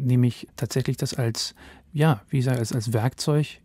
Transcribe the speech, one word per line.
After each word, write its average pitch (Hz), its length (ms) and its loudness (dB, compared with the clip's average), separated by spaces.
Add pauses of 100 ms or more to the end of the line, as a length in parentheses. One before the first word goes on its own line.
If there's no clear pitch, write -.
Nämlich 123 440 2 (100)
tatsächlich 131 400 -2
das - 160 -4
als, - 420 -4 (380)
ja, 147 340 2
wie 139 120 0
ich 123 60 0
sage, 127 140 0
als, 113 140 -4
als 117 180 -2
Werkzeug 135 720 0